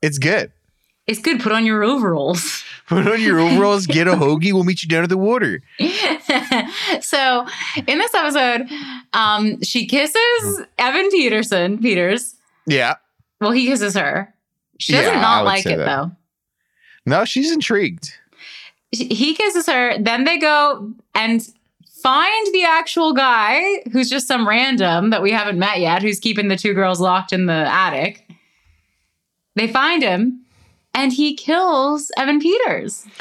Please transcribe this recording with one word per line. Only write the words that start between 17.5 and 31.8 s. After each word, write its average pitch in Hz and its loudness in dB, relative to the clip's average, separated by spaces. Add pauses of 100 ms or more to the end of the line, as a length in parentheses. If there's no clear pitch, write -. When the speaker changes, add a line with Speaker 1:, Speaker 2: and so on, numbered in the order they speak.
Speaker 1:
intrigued. 202 -2 (800)
Speaker 2:
He 247 -2
kisses 392 -2
her. 247 0
Then 233 0
they 330 0
go 294 2 (240)
and 226 0 (560)
find 370 2
the 370 2
actual 330 2
guy, 269 2 (100)
who's 254 2
just 262 -4
some 226 0
random 214 2
that 196 0
we 196 2
haven't 208 -2
met 202 0
yet, 175 0
who's 208 -2
keeping 208 -2
the 196 0
two 202 -2
girls 185 0
locked 185 0
in 185 0
the 170 0 (180)
attic. 175 -2 (1300)
They 220 -2
find 285 0
him, 226 0 (500)
and 262 0
he 294 0
kills 294 0